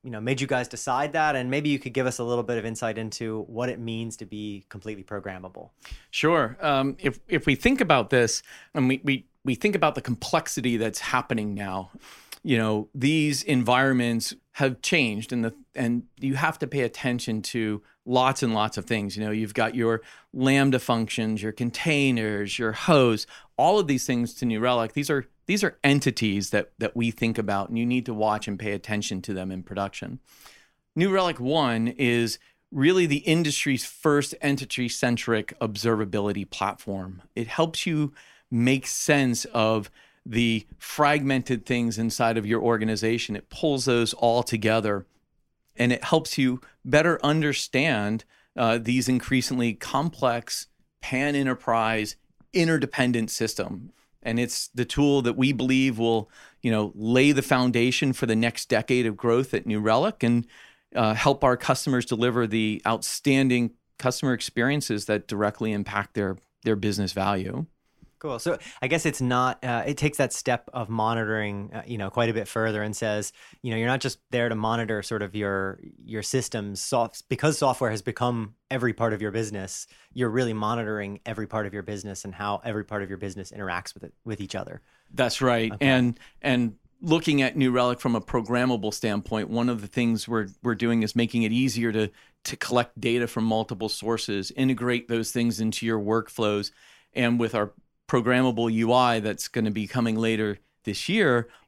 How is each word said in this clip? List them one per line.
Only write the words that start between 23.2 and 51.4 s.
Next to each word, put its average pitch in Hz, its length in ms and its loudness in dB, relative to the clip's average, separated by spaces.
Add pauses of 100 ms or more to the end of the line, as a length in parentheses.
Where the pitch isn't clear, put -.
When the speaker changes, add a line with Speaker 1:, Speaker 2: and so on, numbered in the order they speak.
Speaker 2:
all 175 240 4
of 180 80 0
these 131 180 0
things 120 300 -2
to - 100 -6
New 113 140 0
Relic. 120 320 0
These 143 180 -4
are, 143 200 -2 (160)
these 196 180 0
are 180 200 -2
entities 120 680 2
that, 101 280 0
that 110 160 -4
we 117 160 0
think 113 260 -2
about, 101 320 -2
and 117 80 -4
you 117 80 0
need 123 200 0
to 123 80 -6
watch 107 340 0
and 101 120 -6
pay 104 140 -4
attention 101 500 -4
to 107 100 -8
them 92 180 -6
in 92 120 -8
production. 98 560 -8 (760)
New 175 140 2
Relic 180 300 2
One 123 580 2
is 120 420 2 (320)
really 170 340 4
the 147 120 0
industry's 147 680 0
first 143 560 0
entity-centric 123 1200 -2
observability 104 880 -2
platform. 95 720 -6 (140)
It 117 120 -4
helps 160 380 -2
you 151 280 0 (380)
make 127 340 2
sense 135 600 2
of 110 440 0 (360)
the 113 400 0 (120)
fragmented 135 880 0
things 117 320 0
inside 113 400 0
of 107 80 -2
your 110 160 0
organization. 110 760 0
It - 140 -14
pulls 139 340 0
those 120 300 2
all 117 280 2
together, 110 640 0 (720)
and 123 160 2
it - 140 -2
helps 160 320 2
you 127 240 0 (240)
better 156 360 4
understand, 135 1000 0 (320)
uh, 117 220 2
these 120 320 2
increasingly 123 640 0
complex 131 960 -2 (340)
pan-enterprise 127 1120 0 (380)